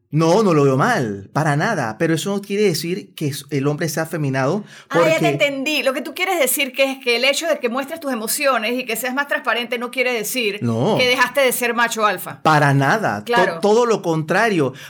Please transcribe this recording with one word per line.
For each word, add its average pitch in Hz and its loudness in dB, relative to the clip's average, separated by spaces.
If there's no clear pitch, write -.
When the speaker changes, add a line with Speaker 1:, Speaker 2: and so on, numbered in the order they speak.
Speaker 1:
No, 165 4
no 180 4
lo 143 6
veo 135 4
mal, 123 0
para 143 0
nada, 151 -2
pero 165 2
eso 190 -4
no 202 -2
quiere 202 -2
decir 180 -2
que 156 -4
es-, - -6
el 139 0
hombre 151 -2
sea 165 -4
afeminado, 151 -2
Speaker 2:
Ah, 165 2
ya - 4
te 160 4
Speaker 1:
porque - 2
Speaker 2:
entendí. 277 0
Lo 262 0
que 285 -4
tú 302 -10
quieres 359 -2
decir 269 -2
que 269 0
es 269 -8
que 240 -2
el 247 0
hecho 285 0
de 302 0
que 240 -2
muestres 277 -6
tus 277 -6
emociones 240 -2
y 254 -4
que 220 -4
seas 247 -6
más 285 -2
transparente 240 -4
no 240 -6
quiere 247 -2
decir 220 -4
Speaker 1:
No. 120 0
Speaker 2:
que 254 2
dejaste 254 2
de 254 4
ser 240 -2
macho 226 0
alfa. 180 -4
Speaker 1:
Para 151 4
nada, 139 2
to-, 104 -12
Speaker 2:
Claro. 180 0
Speaker 1:
todo 220 4
lo 220 0
contrario. 165 0